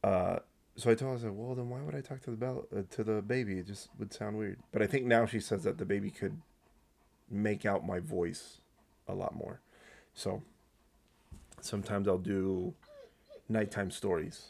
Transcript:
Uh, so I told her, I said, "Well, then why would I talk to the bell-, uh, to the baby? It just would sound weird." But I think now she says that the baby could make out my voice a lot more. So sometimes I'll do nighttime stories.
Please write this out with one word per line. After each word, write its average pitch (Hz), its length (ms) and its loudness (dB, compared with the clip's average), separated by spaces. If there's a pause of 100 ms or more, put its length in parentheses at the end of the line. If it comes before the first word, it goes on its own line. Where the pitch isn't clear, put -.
Uh, 92 360 4 (360)
so 120 140 2
I 113 40 10
told 131 180 0
her, 127 40 -2
I 117 60 -4
said, 104 140 -4
"Well, 123 180 -4
then 120 160 -4
why 127 100 -8
would 151 140 -6
I 139 80 -6
talk 131 200 -10
to 127 80 -8
the 113 60 -4
bell-, 127 300 -2 (100)
uh, 101 140 0
to 110 140 -2
the 107 180 2
baby? 107 360 0
It 90 80 -6
just 101 220 -10 (100)
would 104 140 -6
sound 107 240 -4
weird." 101 220 -4 (140)
But 110 100 4
I 104 40 8
think 127 200 2
now 117 200 8
she 107 140 0
says 92 240 -2
that 92 140 0
the 92 80 -2
baby 101 240 0
could 123 300 -4 (920)
make 104 340 0
out 98 220 2
my 92 120 -2
voice 87 600 -2 (480)
a 95 80 -4
lot 95 200 -4
more. - 260 -8 (520)
So 101 300 -4 (1200)
sometimes 101 480 0
I'll 92 100 4
do 95 560 0 (760)
nighttime 104 420 0
stories. - 600 -2